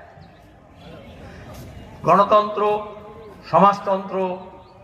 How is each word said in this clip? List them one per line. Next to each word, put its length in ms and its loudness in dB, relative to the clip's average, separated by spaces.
গণতন্ত্র, 840 2
সমাজতন্ত্র, 880 0